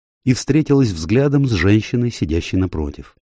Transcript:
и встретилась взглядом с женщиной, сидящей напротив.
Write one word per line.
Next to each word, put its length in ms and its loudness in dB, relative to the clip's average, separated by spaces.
и 100 2
встретилась 560 2
взглядом 560 0
с 60 0
женщиной, 580 0
сидящей 460 -4
напротив. 680 -4